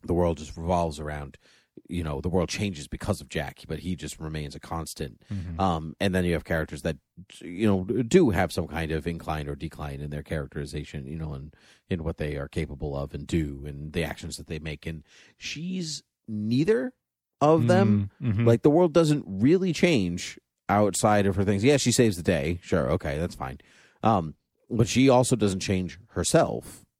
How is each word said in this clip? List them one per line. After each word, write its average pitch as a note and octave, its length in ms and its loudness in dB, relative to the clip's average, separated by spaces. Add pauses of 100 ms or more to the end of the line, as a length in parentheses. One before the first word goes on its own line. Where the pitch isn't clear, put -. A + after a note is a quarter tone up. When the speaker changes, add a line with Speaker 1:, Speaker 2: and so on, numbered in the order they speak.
Speaker 1:
The F2 100 -2
world E2+ 240 2
just D2+ 180 -14
revolves E2 440 -2
around, D2 380 -10 (520)
you F2 140 -4
know, C#2+ 180 -4
the F2+ 80 -2
world E2+ 200 2
changes F2 380 -6
because - 320 -4
of - 100 -18
Jack, - 380 -8
but D2 120 -6
he F2 160 -4
just - 240 -10
remains D#2 340 -8
a - 60 -12
constant. D#2 640 -10 (120)
Speaker 2:
Mm-hmm. E2+ 260 -8
Speaker 1:
Um, D#2+ 400 0
and G2 140 2
then F#2 100 4
you F2 100 2
have D2+ 100 -2
characters D#2 400 -4
that, D#2+ 140 -2 (440)
you F2+ 240 -4
know, G2 180 4 (200)
do C#3+ 260 6
have F2+ 240 0
some F2 140 -4
kind E2 240 -4
of D#2+ 160 -4
incline D#2 400 -6
or C#2+ 80 -6
decline D2 460 -10
in D2 100 -8
their D2 100 -8
characterization, D2 840 -8
you D#2 100 -10
know, D#2 160 -8
and C#2+ 180 -12 (380)
in F2 140 -4
what D#2+ 140 -6
they D2 180 -6
are C#2+ 120 -8
capable C#2+ 480 -6
of C#2+ 200 -6
and C#2+ 100 -10
do C#2+ 400 -2
and D2 280 -10
the E2+ 100 -2
actions D2+ 340 -8
that C#2+ 80 -16
they D#2 140 -8
make. D#2 260 -10
And D#2+ 180 -10 (320)
she's E3 680 -8 (240)
neither C3+ 680 0 (480)
of D3 260 6
them. G#2 440 4 (100)
Speaker 2:
Mm-hmm. A#2+ 100 -2
Mm-hmm. A2+ 160 4
Speaker 1:
Like, A#2 140 6
the D3+ 80 8
world E3 240 6
doesn't D3+ 340 4
really D#3 460 2
change F#2+ 680 0 (300)
outside G#2 560 4
of G2 120 2
her G2 60 2
things. G2 200 2
Yeah, C#3+ 140 6
she B2+ 140 2
saves A2 260 4
the E2 60 -8
day. E2+ 380 0
Sure. C#2+ 300 0
Okay. D#2 260 -2
That's E2+ 180 -4
fine. C2 240 -10 (440)
Um, F#2 320 2 (340)
but A2 180 2
she C3 220 4
also B2 260 6
doesn't G2+ 260 0
change F#2 380 -2 (100)
herself. - 760 0 (140)